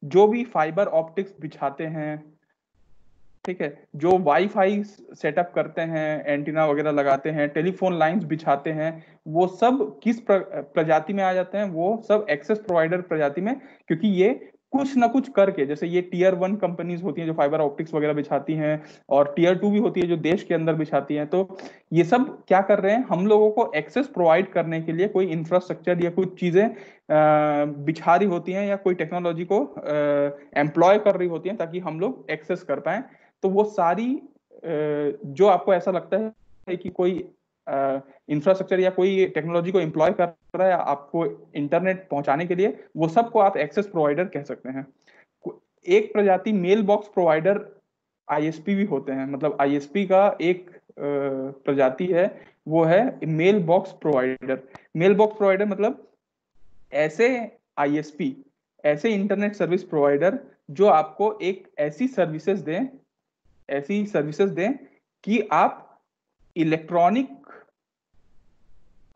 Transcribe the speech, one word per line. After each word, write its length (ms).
जो 240
भी 160
fiber 420
optics 560
बिछाते 420
हैं, 480
ठीक 160
है, 220
जो 220
वाईफाई 680
सेटअप 720
करते 260
हैं, 440
antenna 400
वगैरह 260
लगाते 380
हैं, 200
telephone 480
lines 260
बिछाते 460
हैं, 360
वो 200
सब 560
किस 180
प्र-, 220
प्रजाति 680
में 100
आ 100
जाते 240
हैं? 80
वो 420
सब 220
access 300
provider 420
प्रजाति 400
में, 200
क्योंकि 200
ये 440
कुछ 260
ना 100
कुछ 220
करके, 360
जैसे 220
ये 140
tier 340
one 200
companies 480
होती 180
हैं 60
जो 60
fiber 260
optics 340
वगैरह 200
बिछाती 400
हैं, 300
और 260
tier 200
two 160
भी 80
होती 220
है 60
जो 100
देश 260
के 100
अंदर 200
बिछाती 420
हैं। 120
तो 300
ये 100
सब 420
क्या 160
कर 180
रहे 160
हैं? 80
हम 240
लोगों 240
को 240
access 320
provide 440
करने 300
के 120
लिए 140
कोई 180
infrastructure 800
या 60
कुछ 300
चीजें, 260
अ, 100
बिछा 500
रही 120
होती 240
हैं 160
या 80
कोई 200
टेक्नोलॉजी 500
को, 200
अ, 220
employ 420
कर 160
रही 120
होती 220
हैं 80
ताकि 220
हम 200
लोग 300
access 340
कर 160
पाएं। 240
तो 60
वो 140
सारी, 580
अ, 580
जो 220
आपको 260
ऐसा 180
लगता 260
है 140
कि 140
कोई, 400
अ, 320
infrastructure 500
या 100
कोई 360
टेक्नोलॉजी 460
को 80
employ 320
कर 180
रहा 120
है 60
आपको 840
internet 540
पहुंचाने 360
के 100
लिए, 280
वो 100
सबको 320
आप 180
access 300
provider 380
कह 180
सकते 260
हैं। 180
एक 260
प्रजाति 380
मेल 320
बॉक्स 240
provider 580
आईएसपी 460
भी 100
होते 260
हैं, 200
मतलब 300
आईएसपी 440
का 360
एक, 340
अ, 40
प्रजाति 400
है, 360
वो 160
है 400
मेल 400
बॉक्स 280
provider। 680
मेल 180
बॉक्स 220
provider 280
मतलब 420
ऐसे 640
आईएसपी, 600
ऐसे 240
internet 440
service 300
provider 560
जो 160
आपको 540
एक 260
ऐसी 280
services 520
दें, 260
ऐसी 360
services 440
दें 200
कि 280
आप 500
electronic 720